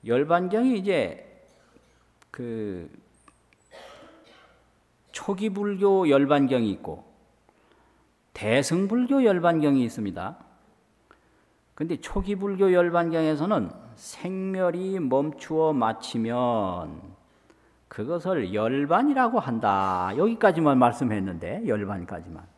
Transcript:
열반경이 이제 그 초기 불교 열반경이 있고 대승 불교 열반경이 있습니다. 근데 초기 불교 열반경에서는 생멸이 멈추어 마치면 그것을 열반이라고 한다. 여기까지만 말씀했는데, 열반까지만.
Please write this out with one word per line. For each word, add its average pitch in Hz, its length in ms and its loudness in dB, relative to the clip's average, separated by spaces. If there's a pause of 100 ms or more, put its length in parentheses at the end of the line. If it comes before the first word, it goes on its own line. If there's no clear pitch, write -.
열반경이 180 720 2
이제 165 480 -2 (1040)
그 107 580 -8 (2250)
초기 202 380 -4
불교 196 600 2
열반경이 139 640 4
있고 82 320 -10 (1300)
대승 139 540 0
불교 247 360 2
열반경이 165 600 4
있습니다. 101 540 -6 (1400)
근데 160 260 -6
초기 196 340 -4
불교 190 380 2
열반경에서는 165 960 2 (260)
생멸이 190 1040 -4
멈추어 151 760 0
마치면 113 1400 -2 (760)
그것을 151 680 -4
열반이라고 185 840 2
한다. 98 760 0
여기까지만 170 640 4
말씀했는데, 107 880 0
열반까지만. 90 760 -6 (140)